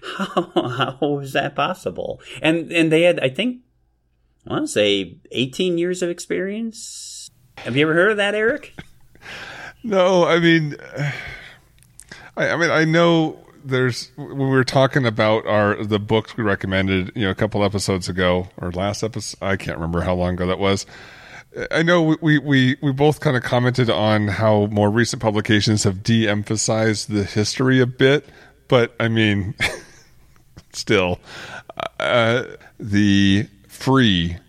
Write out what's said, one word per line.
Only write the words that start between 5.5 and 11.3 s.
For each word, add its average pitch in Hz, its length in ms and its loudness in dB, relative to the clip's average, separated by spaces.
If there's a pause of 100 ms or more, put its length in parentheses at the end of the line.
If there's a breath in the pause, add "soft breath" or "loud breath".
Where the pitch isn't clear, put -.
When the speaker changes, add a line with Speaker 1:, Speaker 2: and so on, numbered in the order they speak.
Speaker 1:
years 180 240 -2
of 175 80 -4
experience. 196 1200 -10 (280)
Have 123 180 -6
you 147 60 4
ever 156 120 2
heard 180 180 2
of 208 60 -2
that, 202 160 -2
Eric? 220 440 -4
Speaker 2:
<laughs> - 60 -20 (1000 loud breath)
No, 190 420 4
I 165 160 2
mean, 165 340 2 (120)
<sighs> - 1500 -12